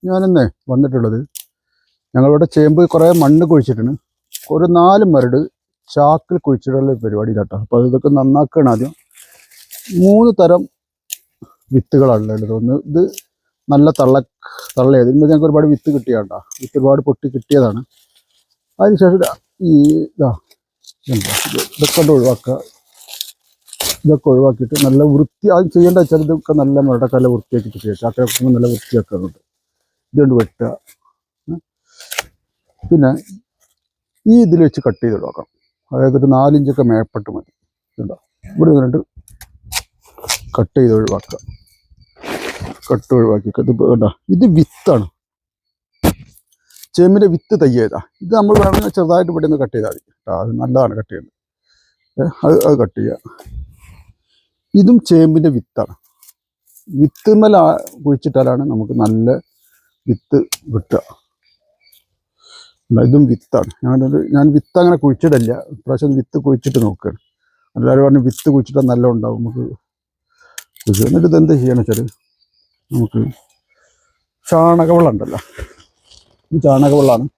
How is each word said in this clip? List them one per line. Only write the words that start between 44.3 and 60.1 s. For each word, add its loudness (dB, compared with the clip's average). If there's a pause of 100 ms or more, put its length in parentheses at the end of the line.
ഇത് 4 (120)
വിത്താണ്. -2 (1900)
ചേമ്പിൻ്റെ 4
വിത്ത് -4 (100)
തയ്യതാ. -2 (220)
ഇത് -4
നമ്മൾ 2
വേണമെങ്കിൽ -2
ചെറുതായിട്ട് 0
ഇവിടെ -4
നിന്ന് -2
കട്ട് -8
ചെയ്താൽ -6
മതി -20
കേട്ടോ. -12
അത് -6 (120)
നല്ലതാണ് 0
കട്ട് -14
ചെയ്യുന്നത്. -18 (800)
ഏ, -2 (220)
അത്, 4 (100)
അത് 2
കട്ട് -8
ചെയ്യുക. -6 (1600)
ഇതും 6 (120)
ചേമ്പിൻ്റെ 4
വിത്താണ്. -8 (1080)
വിത്തുമ്മൽ 2
ആ 4 (420)
കുഴിച്ചിട്ടാലാണ് -2
നമുക്ക് -6
നല്ല 0 (840)
വിത്ത് -2 (340)